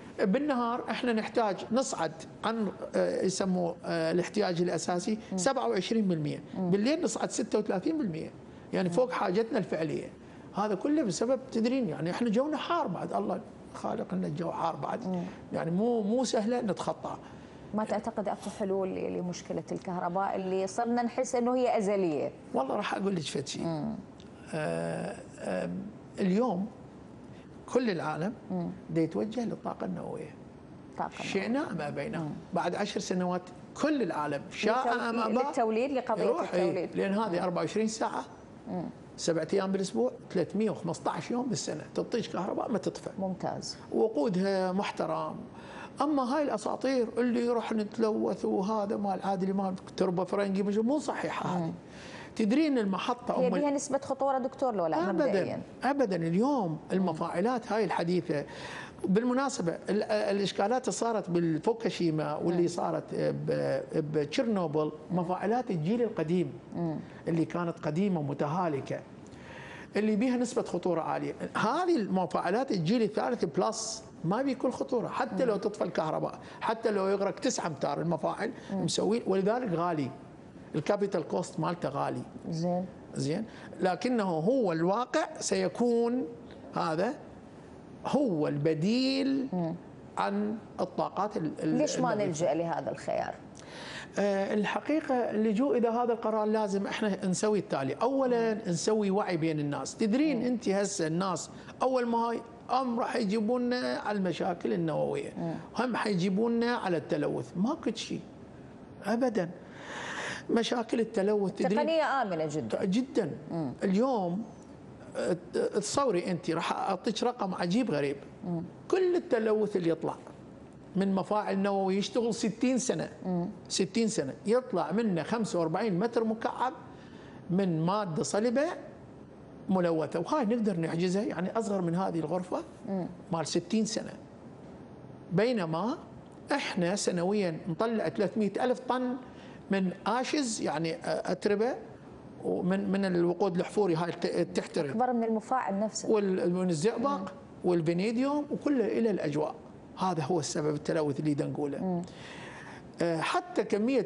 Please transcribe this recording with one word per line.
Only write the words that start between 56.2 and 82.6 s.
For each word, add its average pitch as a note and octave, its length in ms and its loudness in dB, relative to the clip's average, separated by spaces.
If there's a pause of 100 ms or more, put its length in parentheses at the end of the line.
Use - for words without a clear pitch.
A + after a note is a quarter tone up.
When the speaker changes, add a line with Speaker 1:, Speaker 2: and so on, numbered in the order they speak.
Speaker 2:
مم. D3+ 60 -4 (140)
Speaker 1:
المفاعلات F#3 800 0
هاي G#3+ 120 4
الحديثه، E3+ 640 0 (600)
بالمناسبه A#3+ 640 2 (180)
ال-، G#3 220 2
الاشكالات G#3 720 2
اللي A3+ 100 0
صارت G3 380 0
بالفوكوشيما E3 1080 2
واللي F3 260 2
Speaker 2:
مم. E3+ 60 6
Speaker 1:
صارت E3 360 -2 (120)
ب-، D3 680 0 (120)
بتشيرنوبل، D#3 1000 0 (200)
مفاعلات F#3 600 0
الجيل F#3 300 2
القديم E3 520 2 (220)
Speaker 2:
مم. E3 240 -2 (280)
Speaker 1:
اللي E3 180 2
كانت E3+ 340 -2
قديمه E3+ 420 0
متهالكه، D3 800 -2 (960)
اللي G#3+ 200 4
بيها B3 220 4
نسبه A#3+ 240 0
خطوره F3 400 0
عاليه. D3 320 -2 (220)
هذه E4 400 2
المفاعلات F#3+ 760 2
الجيل G3 300 2
الثالث A3 440 0
بلس - 580 0 (220)
ما G3+ 160 2
بيكون C4+ 300 0
خطوره، G#3+ 360 0
حتى B3+ 380 0
لو A3 80 4
Speaker 2:
مم. G3 60 0
Speaker 1:
تطفى G#3 240 -2
الكهرباء، D#3 560 -2 (220)
حتى A3+ 300 2
لو F#3+ 160 2
يغرق G3 280 2
تسعة - 320 0
امتار D3 340 0
المفاعل E3+ 500 0 (220)
Speaker 2:
مم. F#3 100 0
Speaker 1:
مسوين، F#3+ 440 2
ولذلك G3 460 2
غالي. D#3+ 380 2 (640)
الكابيتال G3 520 2
cost F3+ 320 -2
مالته E3 300 0
غالي. C#3 320 -2 (280)
Speaker 2:
زين. F3 360 0 (300)